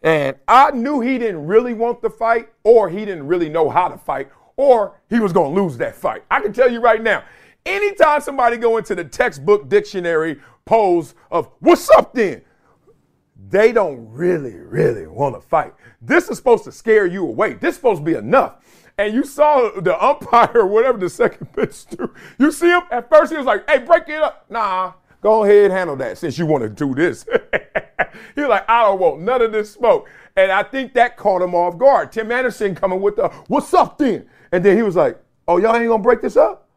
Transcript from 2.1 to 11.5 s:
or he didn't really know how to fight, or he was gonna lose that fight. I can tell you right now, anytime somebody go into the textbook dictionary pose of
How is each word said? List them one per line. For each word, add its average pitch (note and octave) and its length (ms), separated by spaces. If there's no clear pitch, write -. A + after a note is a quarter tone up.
or G#3+ 260
he G3+ 160
didn't E3 220
really E3+ 220
know D#3 200
how E3 180
to - 100
fight, C#3 320
or B3 420
he A#3 100
was G3+ 140
gonna D#3+ 200
lose F3 240
that B2 180
fight. - 340
I C4+ 120
can G#3 120
tell B3 160
you A#3 120
right A3+ 200
now, G#3+ 220
anytime F#4 560
somebody B3+ 360
go A3+ 200
into G#3+ 180
the E3+ 80
textbook F3+ 680
dictionary E3+ 720
pose F#3 500
of - 180